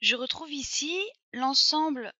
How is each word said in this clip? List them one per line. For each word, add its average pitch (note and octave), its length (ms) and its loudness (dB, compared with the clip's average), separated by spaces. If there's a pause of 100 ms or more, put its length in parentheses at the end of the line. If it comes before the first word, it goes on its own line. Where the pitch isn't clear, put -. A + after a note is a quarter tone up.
Je G#3+ 140 4
retrouve C4 360 -6
ici C#4+ 420 -4 (400)
l'ensemble C4+ 880 2